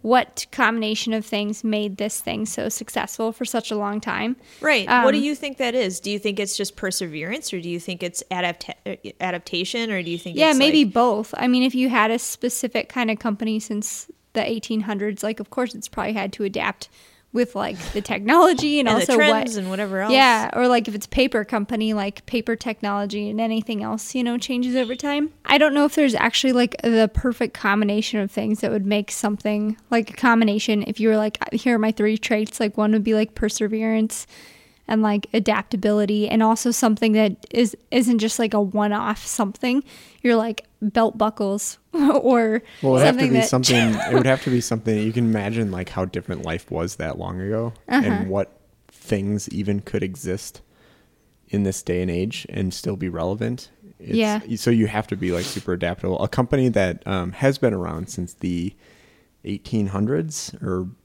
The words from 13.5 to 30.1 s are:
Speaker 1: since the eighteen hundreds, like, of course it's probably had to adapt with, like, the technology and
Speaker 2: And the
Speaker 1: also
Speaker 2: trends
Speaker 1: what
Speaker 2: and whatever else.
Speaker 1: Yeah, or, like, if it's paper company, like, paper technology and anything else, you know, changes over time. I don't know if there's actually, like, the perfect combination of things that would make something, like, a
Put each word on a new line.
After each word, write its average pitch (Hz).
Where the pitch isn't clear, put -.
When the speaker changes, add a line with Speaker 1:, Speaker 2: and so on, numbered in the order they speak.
Speaker 1:
since -
the -
eighteen 220
hundreds, 202
like, 220
of 208
course 247
it's -
probably -
had 196
to 214
adapt -
with, 240
like, 202
the 202
technology 294
and 247
Speaker 2:
And 220
the 196
Speaker 1:
also 254
Speaker 2:
trends 233
Speaker 1:
what 214
Speaker 2:
and 185
whatever 190
else. 214
Speaker 1:
Yeah, 247
or, 247
like, 240
if 208
it's 208
paper 233
company, 220
like, 202
paper 226
technology 208
and 214
anything 220
else, 220
you 254
know, 240
changes 247
over 254
time. 294
I -
don't 285
know 294
if -
there's 277
actually, -
like, 247
the 226
perfect 240
combination 208
of 202
things 214
that 240
would 202
make 208
something, 208
like, 233
a 214